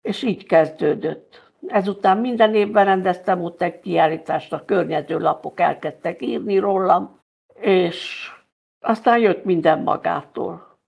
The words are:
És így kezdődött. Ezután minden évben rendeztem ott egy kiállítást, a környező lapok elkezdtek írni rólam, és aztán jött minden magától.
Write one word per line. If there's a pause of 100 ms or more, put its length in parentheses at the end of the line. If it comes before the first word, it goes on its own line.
És
így
kezdődött. (140)
Ezután
minden
évben
rendeztem
ott
egy
kiállítást,
a
környező
lapok
elkezdtek
írni
rólam, (340)
és (500)
aztán
jött
minden
magától.